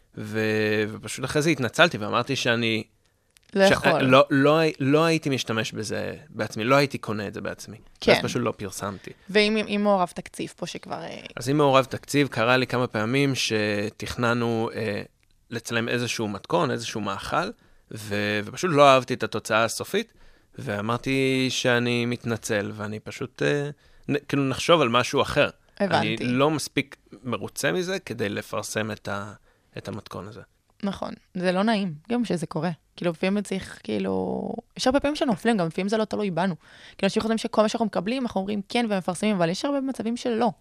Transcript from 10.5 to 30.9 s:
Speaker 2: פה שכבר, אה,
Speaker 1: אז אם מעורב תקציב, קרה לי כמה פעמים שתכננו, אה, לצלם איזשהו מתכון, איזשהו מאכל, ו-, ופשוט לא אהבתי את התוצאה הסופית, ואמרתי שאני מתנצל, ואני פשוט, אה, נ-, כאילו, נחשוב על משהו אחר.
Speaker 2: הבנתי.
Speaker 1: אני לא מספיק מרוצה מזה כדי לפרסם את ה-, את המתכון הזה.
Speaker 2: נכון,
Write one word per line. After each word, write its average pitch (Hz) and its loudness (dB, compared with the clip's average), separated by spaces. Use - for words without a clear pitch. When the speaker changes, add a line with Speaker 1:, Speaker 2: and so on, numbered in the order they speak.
Speaker 2:
פה 175 -10
שכבר, - -10
אה, - -12
Speaker 1:
אז 120 -6
אם 143 4
מעורב 135 6
תקציב, 139 0
קרה 120 4
לי 127 2
כמה 123 0
פעמים 131 0
שתכננו, 113 0
אה, 104 -4
לצלם 117 -4
איזשהו 120 -2
מתכון, 127 -2
איזשהו 117 -6
מאכל, 104 -4
ו-, 107 -8
ופשוט 127 -4
לא 143 10
אהבתי 131 4
את 120 -4
התוצאה 110 0
הסופית, - -4
ואמרתי 131 0
שאני 120 2
מתנצל, 113 -2
ואני 107 -8
פשוט, - -10
אה, 147 0
נ-, 135 0
כאילו, 139 0
נחשוב 156 4
על 123 2
משהו 123 0
אחר. 113 0
Speaker 2:
הבנתי. 165 0
Speaker 1:
אני 113 -2
לא 135 4
מספיק - -4
מרוצה 117 -4
מזה 180 -2
כדי 117 -4
לפרסם 107 -6
את - -10
ה-, 101 -8
את - -12
המתכון 101 -10
הזה. 107 -16
Speaker 2:
נכון, - -6